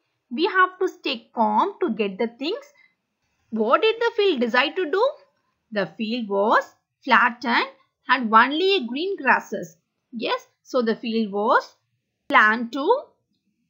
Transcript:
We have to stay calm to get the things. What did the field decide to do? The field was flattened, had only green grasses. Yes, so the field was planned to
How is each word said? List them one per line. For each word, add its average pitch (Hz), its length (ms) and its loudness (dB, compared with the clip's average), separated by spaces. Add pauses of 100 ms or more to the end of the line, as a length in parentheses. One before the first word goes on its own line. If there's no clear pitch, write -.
(300)
We 277 160 -2
have 370 320 0
to 370 100 -2
stay 277 460 -8
calm 233 480 0
to 359 80 -2
get 202 260 -4
the 233 120 -4
things. 320 440 -10 (800)
What 226 300 0
did 440 200 2
the 466 160 0
field 381 240 2
decide 247 340 0
to 370 160 -4
do? 427 200 2 (600)
The 202 160 -2
field 226 420 -6
was 214 460 0 (300)
flattened, 240 640 0 (400)
had 247 240 0
only 285 540 4
green 320 300 -6
grasses. 220 600 -2 (360)
Yes, 381 340 -6 (160)
so 262 200 -2
the 220 140 -2
field 220 360 -4
was 240 440 0 (520)
planned 233 440 4
to 339 300 0 (680)